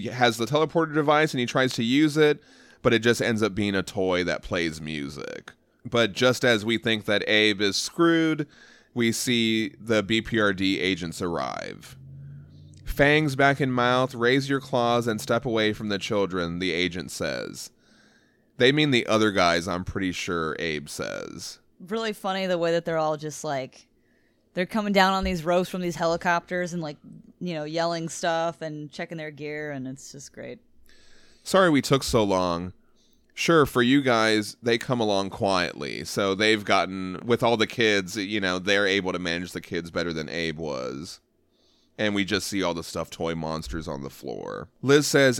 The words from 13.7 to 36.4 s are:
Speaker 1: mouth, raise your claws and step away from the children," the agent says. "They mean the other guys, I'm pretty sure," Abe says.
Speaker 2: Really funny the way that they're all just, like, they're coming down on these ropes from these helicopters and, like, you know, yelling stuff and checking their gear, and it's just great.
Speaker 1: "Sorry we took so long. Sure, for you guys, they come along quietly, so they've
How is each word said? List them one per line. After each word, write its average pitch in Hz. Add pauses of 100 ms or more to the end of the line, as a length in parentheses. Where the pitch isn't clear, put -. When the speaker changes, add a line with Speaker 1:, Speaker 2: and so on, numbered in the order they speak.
Speaker 1:
mouth, 127
raise 127
your 139
claws 120
and 107
step 117
away 110
from 107
the 101
children," 90
the 92
agent 87
says. 62 (840)
"They 127
mean 151
the 120
other 107
guys, 87
I'm 90
pretty 95
sure," 85
Abe 76
says. 50 (300)
Speaker 2:
Really 220
funny 190
the 180
way 170
that 170
they're 165
all 156
just, 151
like, 135 (680)
they're 180
coming 208
down 190
on 190
these 180
ropes 175
from 185
these 175
helicopters 175
and, 175
like, 151 (420)
you 175
know, 151
yelling 165
stuff 165
and 151
checking 170
their 156
gear, 151
and 131
it's -
just 143
great. 123 (840)
Speaker 1:
"Sorry 185
we 139
took 135
so 113
long. 92 (600)
Sure, 160
for 123
you 135
guys, 110
they 117
come 120
along 98
quietly, 78
so 98
they've 107